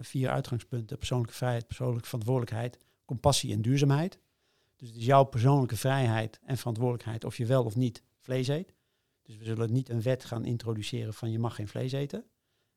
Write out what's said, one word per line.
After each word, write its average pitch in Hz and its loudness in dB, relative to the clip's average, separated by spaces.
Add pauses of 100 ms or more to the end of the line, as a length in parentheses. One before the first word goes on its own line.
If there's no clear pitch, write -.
vier 131 -2
uitgangspunten: 123 -4
persoonlijke 123 -2
vrijheid, 120 -2
persoonlijke 120 -4
verantwoordelijkheid, 117 -2 (280)
compassie 135 2
en 110 0
duurzaamheid. 139 2 (560)
Dus 123 -16
het 113 -18
is 117 -4
jouw 139 8
persoonlijke 127 4
vrijheid 117 0
en 131 -2
verantwoordelijkheid 117 -2
of - -6
je 120 -2
wel 127 4
of 113 -4
niet 123 0 (160)
vlees 131 -2
eet. 151 -4 (480)
Dus 110 -20
we 107 -18
zullen 113 -2
niet 127 0
een 117 -2
wet 127 0
gaan 117 -4
introduceren 113 -4
van: 113 -6
"Je 113 -2
mag 117 -2
geen 110 -6
vlees 123 -6
eten." 143 -6 (520)